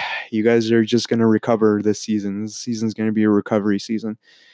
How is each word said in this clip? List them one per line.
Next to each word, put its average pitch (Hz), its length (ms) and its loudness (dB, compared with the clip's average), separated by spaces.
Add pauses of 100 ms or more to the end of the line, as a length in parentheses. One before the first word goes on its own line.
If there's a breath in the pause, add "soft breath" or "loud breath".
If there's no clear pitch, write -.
(320 loud breath)
You 110 120 -2
guys 117 280 2
are 113 140 4
just 113 240 0
gonna 117 180 2
recover 107 560 2
this 104 160 0
season. 101 440 -6
This 107 120 -12
season's 110 380 -6
gonna 110 180 -2
be 107 120 2
a 107 60 4
recovery 101 500 2
season." 110 380 -8 (360 soft breath)